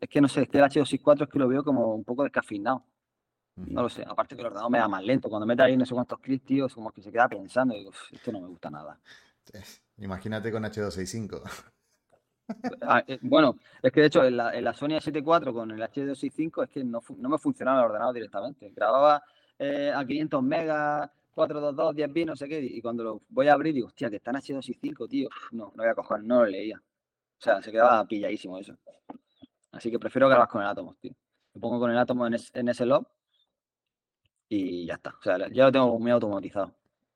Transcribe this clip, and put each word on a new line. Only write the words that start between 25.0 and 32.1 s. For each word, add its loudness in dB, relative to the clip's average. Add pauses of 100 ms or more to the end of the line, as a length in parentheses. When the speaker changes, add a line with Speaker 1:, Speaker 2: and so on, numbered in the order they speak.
Speaker 1:
tío". -6 (220)
No, -14
no -10
voy 2
a 2
coger, -4
no 2
lo 6
leía. -6
O -20
sea, 2
se -14
quedaba 6
pilladísimo -6
eso. -16 (1000)
Así -8
que -2
prefiero 4
grabar 8
con -4
el -2
Atomos, -8
tío. -16 (400)
Me -20
pongo -4
con 0
el 2
Atomos 2